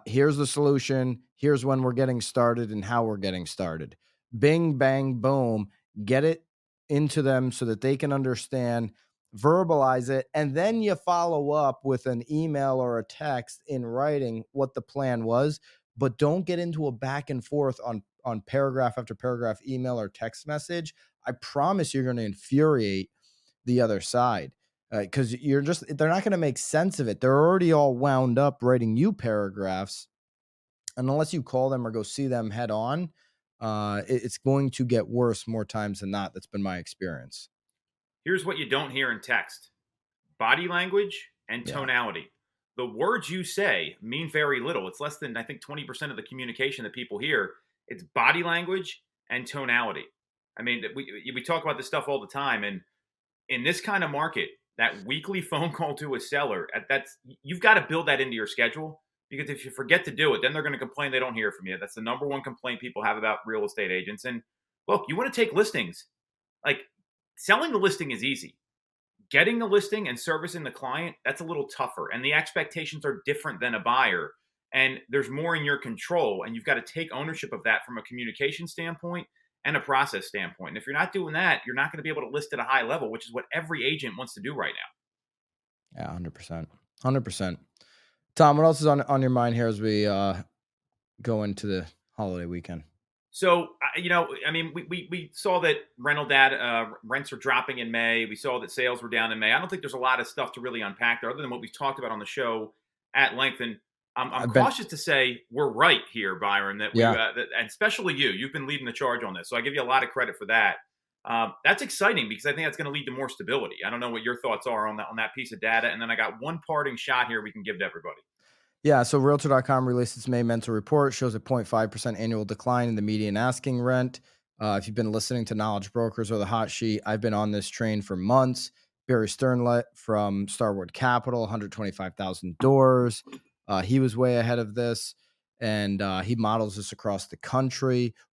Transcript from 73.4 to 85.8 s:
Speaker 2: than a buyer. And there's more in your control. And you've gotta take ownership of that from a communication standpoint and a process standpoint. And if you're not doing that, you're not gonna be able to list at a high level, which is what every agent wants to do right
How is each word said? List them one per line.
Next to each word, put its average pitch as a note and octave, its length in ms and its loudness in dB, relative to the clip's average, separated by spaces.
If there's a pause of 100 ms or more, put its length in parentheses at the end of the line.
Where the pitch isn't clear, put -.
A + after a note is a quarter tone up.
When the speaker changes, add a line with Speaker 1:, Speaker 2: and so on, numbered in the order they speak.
Speaker 2:
than A#2+ 140 -2
a G#2 60 -2
buyer. G2+ 520 2 (420)
And C3 240 2 (100)
there's C3 220 0
more D#3+ 240 -2
in D3+ 100 -2
your C#3+ 140 0
control. C#3 640 -2
And A2+ 100 -8
you've A#2 100 -10
gotta B2+ 180 0
take D#3+ 300 -8
ownership D3+ 400 -8
of G#2 120 -8
that A2 220 2
from A#2+ 120 -10
a G#2+ 40 -8
communication B2 640 -6
standpoint E3+ 600 -8 (380)
and D3 120 0
a - 40 0
process C3+ 460 0
standpoint. F2+ 440 -8
And G2 80 -10
if - 80 -12
you're C#3 100 -6
not F#3 160 0
doing E3 220 -6
that, E3+ 300 2
you're B2+ 120 -8
not C#3+ 160 0
gonna D3+ 100 -12
be D#3 60 -6
able D3+ 140 -4
to - 80 -8
list D3 220 -4
at C3 60 -4
a A#2 60 -2
high B2+ 180 2
level, B2 280 -2
which A2+ 160 -10
is A#2 60 -18
what B2 200 -6
every D#3+ 320 -4
agent C#3 340 -2
wants B2+ 160 -12
to G2+ 60 -16
do C#3 140 -8
right F2 200 -4 (1200)